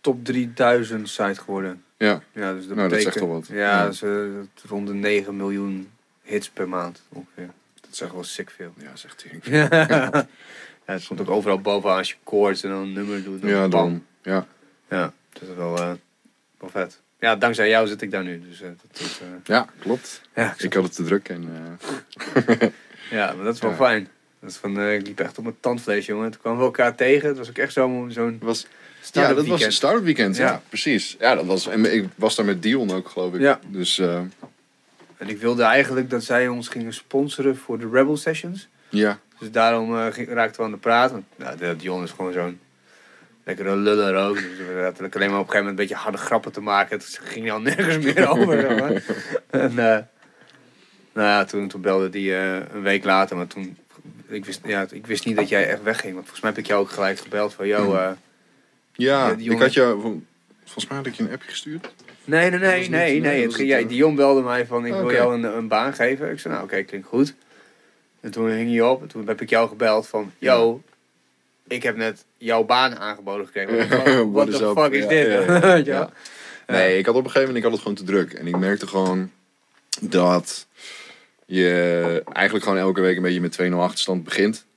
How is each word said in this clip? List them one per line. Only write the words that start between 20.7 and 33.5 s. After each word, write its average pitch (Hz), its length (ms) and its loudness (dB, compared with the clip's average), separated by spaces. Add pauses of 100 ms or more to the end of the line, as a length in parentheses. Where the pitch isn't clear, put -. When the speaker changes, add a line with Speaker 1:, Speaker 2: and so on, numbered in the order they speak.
Speaker 2:
had 95 80 2
het 90 120 -4
te 87 100 -6
druk 98 240 -2
en, 85 260 -10
eh, 113 1120 -2 (420)
<laughs> 113 80 -4
Speaker 1:
Ja, 101 140 -2
maar 92 120 -10
dat 113 100 -2
is 117 60 -10
wel 113 100 0
Speaker 2:
Ja. 85 60 -6
Speaker 1:
fijn. 110 320 2 (320)
Dat 104 100 -16
is - 60 -16
van, 101 220 -6
eh, 104 160 0
ik 98 120 -4
liep 101 140 -12
echt - 180 -6
op 110 60 -12
mijn 117 160 -10
tandvlees, 117 460 -2
jongen. 110 240 -4
Toen 110 100 -20
kwamen 117 180 -4
we 127 60 2
elkaar 123 300 2
tegen. 139 340 4
Het 139 100 -2
was 113 100 -12
ook 120 100 -12
echt 135 140 -2
zo'n, 127 400 0
zo'n 117 300 -4
Speaker 2:
Was, 113 240 -4 (340)
Speaker 1:
start-up - 220 0
Speaker 2:
ja, 143 60 6
dat 131 80 4
was 151 100 2
Speaker 1:
weekend. 170 180 2
Speaker 2:
een 107 80 2
start-up 202 320 2
weekend, 117 320 2
ja. 127 100 2
Speaker 1:
Ja. - 220 -2
Speaker 2:
Precies. - 500 -2
Ja, 123 160 4
dat 90 100 -2
was, 92 240 0
en 110 260 2
ik 107 100 2 (100)
was 104 200 0
daar 110 120 0
met 92 160 -2
Dion 113 280 0
ook, 92 180 -4
geloof 90 260 -4
ik. 92 60 -2
Speaker 1:
Ja. 139 260 4